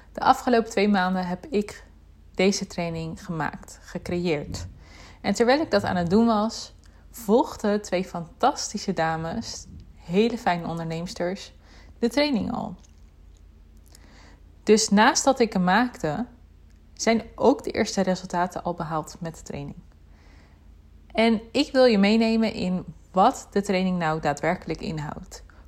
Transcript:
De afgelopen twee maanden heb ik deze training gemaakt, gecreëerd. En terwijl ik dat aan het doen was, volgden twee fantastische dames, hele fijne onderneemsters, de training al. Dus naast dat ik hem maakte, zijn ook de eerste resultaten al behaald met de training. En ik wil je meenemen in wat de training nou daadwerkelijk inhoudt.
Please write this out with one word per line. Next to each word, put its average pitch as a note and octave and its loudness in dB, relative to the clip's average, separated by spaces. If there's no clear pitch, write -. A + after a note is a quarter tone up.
De - -10
afgelopen A#3 2
twee G3+ 0
maanden F#3 0
heb F3+ -8
ik G3+ -6
deze G3 0
training E3 -8
gemaakt, - -8
gecreëerd. F3 -4
En G3+ 0
terwijl B3+ 4
ik D#4 -4
dat G3+ 2
aan F#3+ -2
het E3+ 0
doen A3 6
was, A3 0
volgden G#3 0
twee F#3+ -4
fantastische G3+ -4
dames, E3 -4
hele A3 0
fijne F3 -2
onderneemsters, E3 -6
de A#3 0
training C#4+ 0
al. - -6
Dus G#3+ 6
naast A3 6
dat C4+ 4
ik A3 2
hem F3+ 0
maakte, G#3 0
zijn A3 2
ook - 4
de - -6
eerste G3+ -2
resultaten F#3 -2
al F3 -4
behaald D#3+ -6
met E3 -8
de - -20
training. - -12
En A3+ 2
ik D4 0
wil C4 6
je A3+ 6
meenemen A3 4
in F3+ -4
wat A3 4
de G3+ 2
training F#3 0
nou D#3+ -2
daadwerkelijk D#3 -2
inhoudt. D#3 -10